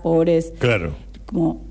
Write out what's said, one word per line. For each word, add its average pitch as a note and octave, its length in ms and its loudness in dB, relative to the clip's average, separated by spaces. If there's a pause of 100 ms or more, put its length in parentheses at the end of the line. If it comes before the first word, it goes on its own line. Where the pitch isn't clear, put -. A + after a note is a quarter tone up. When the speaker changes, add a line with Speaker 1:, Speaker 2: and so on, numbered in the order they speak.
Speaker 1:
pobres. E3 560 2
Speaker 2:
Claro. F#2+ 340 2 (340)
Speaker 1:
Como E3 440 -2